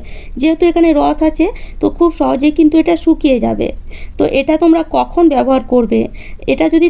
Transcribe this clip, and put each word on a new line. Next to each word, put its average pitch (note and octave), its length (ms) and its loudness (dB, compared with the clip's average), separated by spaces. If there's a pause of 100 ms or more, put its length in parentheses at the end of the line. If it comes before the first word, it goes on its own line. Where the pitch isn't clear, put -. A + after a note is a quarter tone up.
(380)
যেহেতু D#4+ 320 0
এখানে E4+ 240 2
রস D4 260 0 (100)
আছে, D#4 160 0 (360)
তো - 40 0 (120)
খুব E4+ 120 2 (100)
সহজেই C#4 400 0
কিন্তু D4+ 220 4
এটা E4+ 220 0
শুকিয়ে D4 420 2
যাবে। A3+ 220 -2 (500)
তো D4 60 0 (160)
এটা C#4 140 0 (100)
তোমরা E4 180 4 (140)
কখন C4 280 0 (100)
ব্যবহার C4 300 0 (100)
করবে? A#3 280 2 (460)
এটা C4+ 260 0
যদি E4 160 4